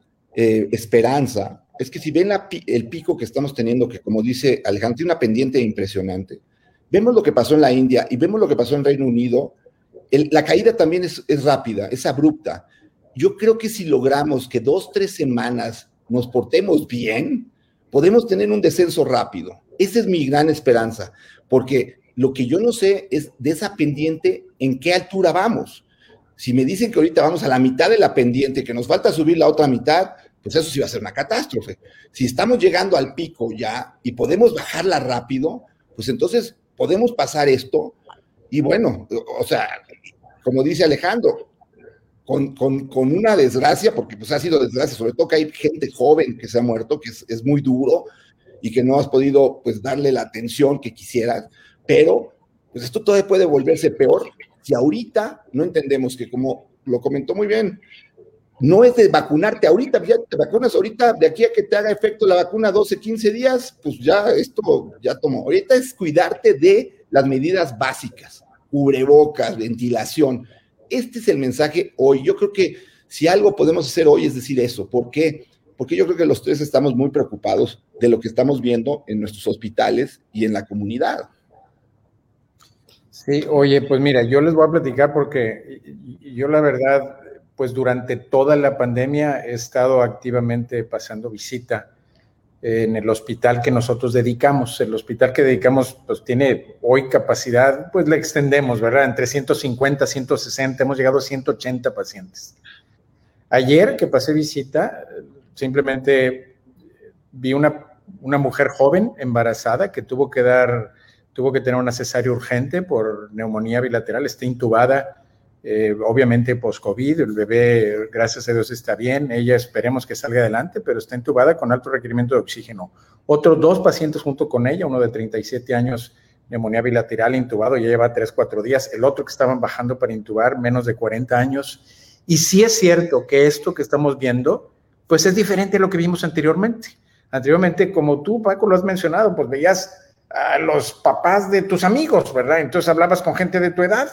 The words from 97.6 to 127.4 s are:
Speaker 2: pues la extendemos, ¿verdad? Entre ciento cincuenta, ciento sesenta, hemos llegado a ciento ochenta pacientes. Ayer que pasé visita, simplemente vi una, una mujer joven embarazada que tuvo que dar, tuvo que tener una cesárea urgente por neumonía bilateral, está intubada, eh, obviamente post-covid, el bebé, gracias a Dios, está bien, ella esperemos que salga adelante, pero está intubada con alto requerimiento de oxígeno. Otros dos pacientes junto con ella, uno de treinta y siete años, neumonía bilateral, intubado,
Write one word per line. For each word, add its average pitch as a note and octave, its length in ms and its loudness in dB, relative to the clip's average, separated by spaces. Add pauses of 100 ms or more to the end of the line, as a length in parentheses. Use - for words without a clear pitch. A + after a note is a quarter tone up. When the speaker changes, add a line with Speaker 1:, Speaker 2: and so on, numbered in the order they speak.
Speaker 2:
pues E3+ 160 0
la D#3 80 4
extendemos, C#3 640 0
¿verdad? B2 260 2
Entre B2+ 220 -2
ciento C#3 260 -2
cincuenta, C#3 540 -2
ciento C3 300 -4
sesenta, C3 460 -4
hemos C3+ 140 0
llegado C3 200 2
a C3 40 2
ciento C3+ 300 -6
ochenta B2+ 420 -6
pacientes. - 640 -14 (920)
Ayer D3 480 4
que E3+ 100 -2
pasé C#3 260 0
visita, D3+ 720 -4 (480)
simplemente C3 1000 0 (760)
vi C3 220 -4
una, D3 320 0 (360)
una C#3 160 -2
mujer C3+ 320 0
joven F3+ 480 2
embarazada A#2+ 720 -2
que B2 100 -10
tuvo C3 300 -4
que B2+ 100 0
dar, B2 520 2 (400)
tuvo C3 180 -2
que C3 80 -2
tener B2 160 -2
una B2+ 160 -2
cesárea B2 400 -4
urgente C3 500 -4
por G#2+ 520 -4
neumonía A2+ 480 -4
bilateral, A#2+ 440 -4
está - 200 -8
intubada, B2 720 0 (460)
eh, G#2+ 300 -2 (100)
obviamente A#2+ 520 2
post-covid, A#2+ 640 -4
el G#2+ 100 -2
bebé, A2 800 2
gracias A2+ 380 -2
a A#2 40 0
Dios, A2+ 160 -2
está A#2 260 -6
bien, B2+ 360 -2
ella A#2+ 240 2
esperemos A#2 500 -2
que A2+ 80 -12
salga A#2+ 280 -2
adelante, A#2 400 -2
pero A#2 180 -4
está - 160 -12
intubada C3 400 2
con A#2+ 160 -4
alto B2+ 180 -2
requerimiento A#2+ 460 -2
de A2 60 4
oxígeno. G#2+ 500 -16 (340)
Otros D3 360 4
dos F3+ 180 4
pacientes D#3 420 0
junto D3 280 -4
con A#2+ 180 0
ella, F3 180 -2
uno C3 140 -2
de A#2+ 80 2
treinta A2+ 320 -8
y G#2+ 60 -6
siete B2 280 -8
años, A#2+ 400 -4 (360)
neumonía A2+ 320 -2
bilateral, A#2 520 0
intubado, B2 440 0